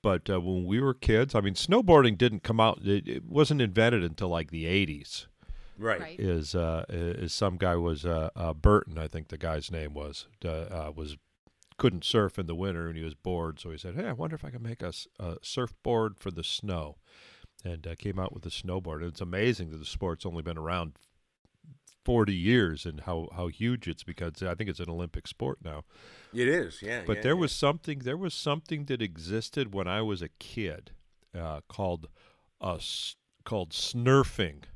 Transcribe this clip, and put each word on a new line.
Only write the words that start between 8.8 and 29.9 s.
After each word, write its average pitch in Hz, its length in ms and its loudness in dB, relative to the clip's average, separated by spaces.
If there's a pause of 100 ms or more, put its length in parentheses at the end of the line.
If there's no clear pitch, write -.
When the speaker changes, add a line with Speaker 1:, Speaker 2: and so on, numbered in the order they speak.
Speaker 1:
I 78 100 -4
think 80 200 -8
the 78 100 -10
guy's 78 320 -4
name 78 240 -6
was, 73 320 -10 (180)
uh, 87 40 -4
uh, 80 460 -6
was, 76 220 -8 (600)
couldn't 90 260 2
surf 104 340 2
in 95 80 -4
the 82 80 -4
winter 85 340 -4
and 82 100 -8
he 78 40 -6
was 80 120 -6
bored, 82 440 -4
so 85 120 -12
he 78 80 -12
said, 90 160 -10
"Hey, 185 120 -4
I 185 60 -4
wonder 160 240 -6
if - 80 -12
I 143 60 -10
can 120 120 -12
make 113 200 -8
a 90 60 -4
s-, - 200 -10 (100)
a 87 240 -8
surfboard 113 760 -2
for 98 120 -6
the 85 140 -8
snow," 85 540 -4 (680)
and, 82 220 -8
uh, 82 100 -8
came 95 220 -4
out 92 160 -4
with - 80 -12
the 92 80 -8
snowboard. 90 460 -6
And 82 100 -6
it's 85 160 -8
amazing 92 480 0
that 78 80 -10
the 76 80 -10
sport's 87 400 -4
only 85 160 -6
been 80 160 -6
around 82 400 -4 (1040)
forty 110 300 6
years 90 520 4
and 76 140 -8
how, 82 340 -4
how 87 140 -4
huge 117 400 -2
it's 78 160 -6
because 85 380 -8
I 87 120 -2
think 101 160 -4
it's 87 100 -6
an 87 100 -6
Olympic 85 360 -6
sport - 380 -6
now. 76 200 -10 (480)
Speaker 2:
It 120 160 2
is, 143 340 0
yeah, 110 240 -6
Speaker 1:
But 104 100 2
Speaker 2:
yeah, 107 60 -6
Speaker 1:
there 147 120 4
Speaker 2:
yeah. 180 60 0
Speaker 1:
was 151 120 0
something, 147 480 -2
there 127 160 -4
was 185 180 -6
something 151 520 -4
that 123 160 -2
existed 98 720 -4
when 92 140 -2
I 101 140 0